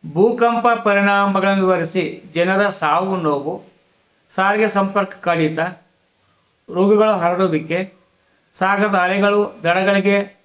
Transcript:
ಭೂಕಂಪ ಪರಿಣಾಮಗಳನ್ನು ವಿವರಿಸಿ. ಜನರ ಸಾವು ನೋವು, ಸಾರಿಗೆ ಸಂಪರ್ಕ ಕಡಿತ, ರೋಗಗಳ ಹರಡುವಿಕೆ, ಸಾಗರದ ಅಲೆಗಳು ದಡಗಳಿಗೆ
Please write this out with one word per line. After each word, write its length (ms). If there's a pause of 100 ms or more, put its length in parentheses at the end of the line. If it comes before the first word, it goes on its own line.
(120)
ಭೂಕಂಪ 540 (180)
ಪರಿಣಾಮಗಳನ್ನು 800
ವಿವರಿಸಿ. 560 (120)
ಜನರ 340
ಸಾವು 480
ನೋವು, 460 (720)
ಸಾರಿಗೆ 340
ಸಂಪರ್ಕ 520
ಕಡಿತ, 380 (1160)
ರೋಗಗಳ 380
ಹರಡುವಿಕೆ, 840 (640)
ಸಾಗರದ 360
ಅಲೆಗಳು 680
ದಡಗಳಿಗೆ 800